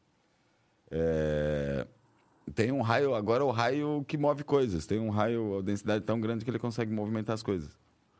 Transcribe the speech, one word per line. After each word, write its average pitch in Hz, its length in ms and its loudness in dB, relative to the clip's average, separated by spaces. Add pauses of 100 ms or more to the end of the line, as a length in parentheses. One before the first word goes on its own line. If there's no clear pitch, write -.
(920)
É, 76 960 0 (680)
tem 113 180 2
um 139 80 0
raio, 123 340 2
agora 110 280 2
é 143 40 4
o 131 40 4
raio 143 560 0
que - 100 -4
move 143 280 0
coisas. 117 420 2
Tem 101 120 0
um 110 120 -2
raio, 107 480 0
a 98 40 -4
densidade 104 420 -2
tão 113 160 0
grande 113 240 -2
que 123 60 -2
ele 110 80 -2
consegue 113 340 -4
movimentar 110 420 -2
as 110 80 -4
coisas. 82 280 -2 (500)